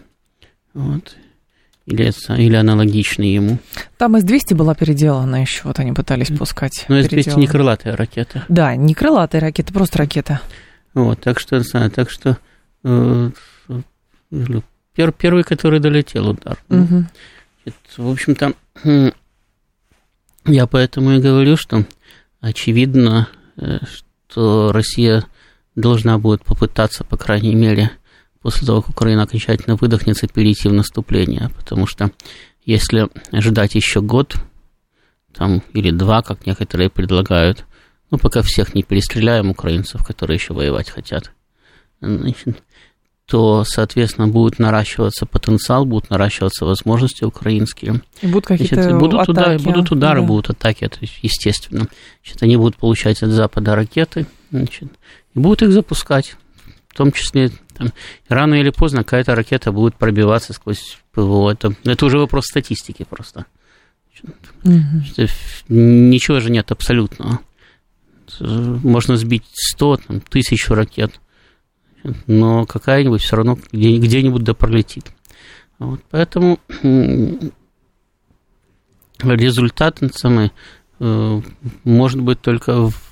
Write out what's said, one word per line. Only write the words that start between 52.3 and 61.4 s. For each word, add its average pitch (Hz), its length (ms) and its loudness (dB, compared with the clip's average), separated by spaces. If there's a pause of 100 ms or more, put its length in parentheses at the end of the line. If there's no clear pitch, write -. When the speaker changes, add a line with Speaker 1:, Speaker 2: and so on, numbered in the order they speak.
Speaker 1:
они 120 140 4
будут 113 200 2
получать 110 460 0
от 110 80 0
Запада 107 460 0
ракеты, 156 500 -4 (240)
значит, 131 380 -6 (480)
и - 20 -2
будут 190 240 4
их 208 80 4
запускать. 160 640 0 (540)
В - 60 -20
том 143 160 2
числе, 131 400 -2 (240)
там, 120 160 -6 (380)
рано 143 280 2
или 139 120 2
поздно 135 340 0
какая-то 123 320 0
ракета 113 380 -2
будет 110 220 0
пробиваться 110 580 0
сквозь - 460 -10 (140)
П 110 100 -2
В 98 100 2
О. 101 180 4